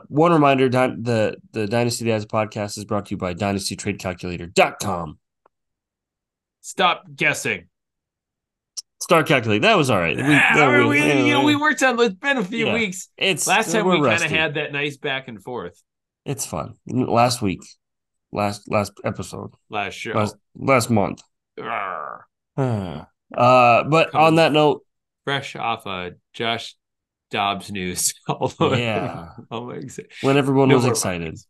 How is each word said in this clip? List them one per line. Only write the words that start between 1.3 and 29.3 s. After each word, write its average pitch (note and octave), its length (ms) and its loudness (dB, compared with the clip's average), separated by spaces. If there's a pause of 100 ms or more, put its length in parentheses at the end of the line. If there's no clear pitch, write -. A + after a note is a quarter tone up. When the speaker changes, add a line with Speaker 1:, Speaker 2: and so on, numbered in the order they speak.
Speaker 1:
the A2 160 -4
Dynasty A#2 380 -2
Dads A2 200 -2
podcast G#2+ 520 -4
is G#2 80 -10
brought G2+ 220 -4
to - 40 -8
you G2+ 60 -6
by F2+ 160 -4
dynasty G2 420 -2
trade G2 240 -6
calculator F2 480 -8
dot C#3 320 0
com. F2 380 -6 (1400)
Speaker 2:
Stop - 440 -2 (100)
guessing. C3 520 -2 (1300)
Speaker 1:
Star E3 220 4
Calculate. A#2 400 2
That G#3+ 140 4
was C#3+ 120 2
all A2 100 4
right. E2 160 0
We, - 80 -2
Speaker 2:
Ah, C#3+ 320 4
Speaker 1:
that D3 140 6
Speaker 2:
we, - 140 4
Speaker 1:
we, D4 60 2
Speaker 2:
we, C#4+ 100 2
Speaker 1:
yeah, D4 160 2
Speaker 2:
you C#4+ 160 2
know, C#4+ 80 2
Speaker 1:
yeah. C#4+ 60 4
Speaker 2:
we D4 100 2
worked D4 260 0
on C4 180 2
it. A#3+ 40 4
It's G#3+ 120 0
been C#4 220 -2
a A3+ 60 0
few A3+ 240 -4
Speaker 1:
Yeah. A#2+ 60 0
Speaker 2:
weeks. G#3 440 -4
Speaker 1:
It's, F3 300 -2
Speaker 2:
Last F#3+ 240 2
time G#3+ 140 0
Speaker 1:
we're F#3 80 2
Speaker 2:
we D3+ 160 4
kinda - 0 - (120)
Speaker 1:
rusty. D#3 140 -2
Speaker 2:
had D#3+ 200 0
that D3+ 160 -6
nice C#3+ 260 -6
back C3+ 300 -8
and A2 160 -14
forth. G#2 380 -12 (420)
Speaker 1:
It's C3 220 -8
fun. - 300 -8 (120)
Last A#2+ 540 0
week. F#2+ 200 -2 (680)
Last, G#2 400 -4
last G2+ 220 0 (100)
episode. G#2 500 -10 (160)
Speaker 2:
Last G2+ 260 -8
show. - 180 -10
Speaker 1:
Last, G#2+ 220 0 (200)
last B2 340 0
month. F#2+ 320 0 (380)
Speaker 2:
Arr. F#2 680 -8 (300)
Speaker 1:
<sighs> G#2 500 -4 (260)
Uh, A#2+ 520 4
but D#3 260 2
Speaker 2:
Coming D3+ 160 4
Speaker 1:
on D#3+ 80 4
that D#3+ 160 4
note, D3+ 300 2 (420)
Speaker 2:
fresh C#3 320 -8
off A#2 300 -6
a F2+ 260 -8 (220)
Josh - 420 -6 (540)
Dobbs G2+ 420 -2
news. F#2 500 -4
<laughs> - 60 -20
Although C3+ 460 -2
Speaker 1:
Yeah. F#2 560 -4 (200)